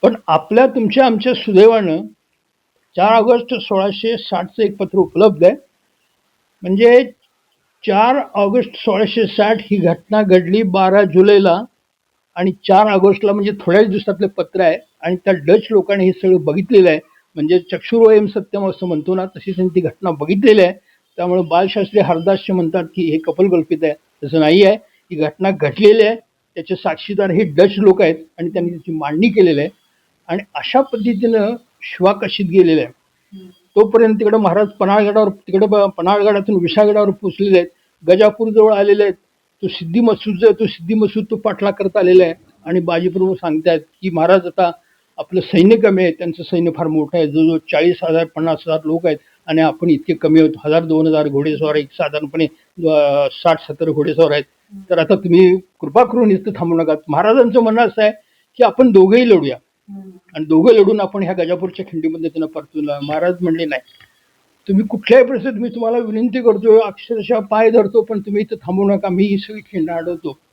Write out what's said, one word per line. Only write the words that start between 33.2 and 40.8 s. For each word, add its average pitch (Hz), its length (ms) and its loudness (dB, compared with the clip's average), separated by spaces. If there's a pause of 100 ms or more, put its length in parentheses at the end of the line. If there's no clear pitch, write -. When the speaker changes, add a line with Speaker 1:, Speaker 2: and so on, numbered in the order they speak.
Speaker 2:
हम्म. 190 140 -20
Speaker 1:
तोपर्यंत 220 680 0
तिकडे 208 220 0
महाराज 202 300 0
पन्हाळगडावर, 208 600 0
तिकडे 190 360 -2
ब-, 202 320 2
पन्हाळगडातून 202 640 0
विशाळगडावर 208 480 0
पोचलेले 196 500 0
आहेत, 175 100 -4 (380)
गजापूरजवळ 214 640 4
आलेले 202 300 2
आहेत. 196 100 0 (500)
तो 196 40 -4
सिद्धी 175 320 -6
मसूद 214 380 0
जो 208 100 2
आहे, 208 120 2
तो 220 80 -2
सिद्धी 170 260 -8